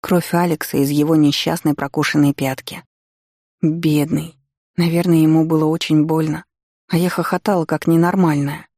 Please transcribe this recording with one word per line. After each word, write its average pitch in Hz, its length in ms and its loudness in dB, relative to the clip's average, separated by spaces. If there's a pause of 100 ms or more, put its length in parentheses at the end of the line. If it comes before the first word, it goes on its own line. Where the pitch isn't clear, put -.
Кровь - 340 -2
Алекса 170 440 -2
из 139 120 0
его 147 240 0
несчастной 156 600 0
прокушенной 143 600 0
пятки. - 500 -8 (760)
Бедный. 156 760 -2 (400)
Наверное, 170 420 2
ему 160 260 4
было 156 220 0
очень 156 380 0
больно. 160 400 -2 (440)
А - 80 -2
я 175 120 2
хохотала, 170 560 -2
как 156 220 -4
ненормальная. 165 800 2 (100)